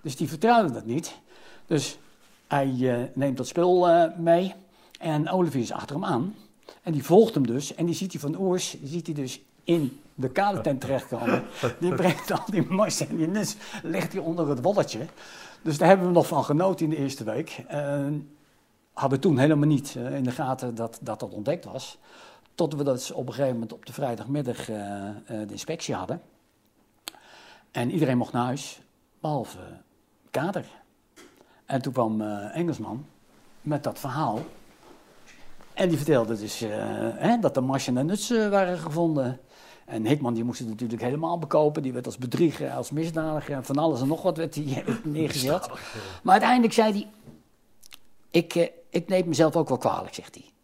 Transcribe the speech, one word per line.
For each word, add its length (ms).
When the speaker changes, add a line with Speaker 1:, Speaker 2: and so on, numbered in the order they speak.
Speaker 1:
Dus 160
die 120
vertrouwde 440
dat 120
niet. 300
Dus 320
hij, 220
eh, 240
neemt 220
dat 100
spul, 420
eh, 300
mee 360
en 280
Olivier 340
is 100
achter 240
hem 80
aan. 300
En 100
die 120
volgt 300
hem 120
dus. 280
En 120
die 80
ziet 180
hij 80
Van 180
Oers, 320
die 80
ziet 180
hij 80
dus 260
in 360
de 160
kadertent 500
terechtkomen. 640
Speaker 2:
<laughs> 200
Speaker 1:
Die 140
brengt 360
al 200
die 120
marsen 460
en 80
die 100
nuts, 300
legt 300
hij 100
onder 260
het 120
walletje. 400
Dus 160
daar 100
hebben 180
we 60
nog 140
van 180
genoten 400
in 60
de 60
eerste 280
week. 440
Eh, 380
hadden 280
toen 180
helemaal 300
niet, 280
eh, 200
in 80
de 60
gaten 440
dat, 280
dat 180
dat 120
ontdekt 320
was. 340
Tot 200
we 80
dat 300
op 140
een 80
gegeven 180
moment 200
op 140
de 60
vrijdagmiddag, 760
eh, 400
eh, 60
de 260
inspectie 420
hadden. 280
En 200
iedereen 280
mocht 140
naar 120
huis, 360
behalve 380
Kader. 340
En 160
toen 100
kwam, 280
eh, 360
Engelsman 500
met 240
dat 140
verhaal. 420
En 140
die 80
vertelde 420
dus, 240
eh, 80
hè, 240
dat 180
er 80
marsen 340
en 80
nuts, 240
eh, 180
waren 300
gevonden. 640
En 220
Hikman, 280
die 100
moest 140
het 100
natuurlijk 340
helemaal 360
bekopen. 440
Die 100
werd 140
als 120
bedrieger, 520
als 200
misdadiger 640
en 100
van 140
alles 220
en 80
nog 140
wat 140
werd 160
die, 220
<laughs> 80
eh, 120
neergezet. 460
Speaker 2:
Misdadiger. 720
Speaker 1:
Maar 100
uiteindelijk 400
zei 200
hij: 160
"Ik, 240
eh, 140
ik 180
neem 200
mezelf 280
ook 120
wel 100
kwalijk", 360
zegt 200
hij. 100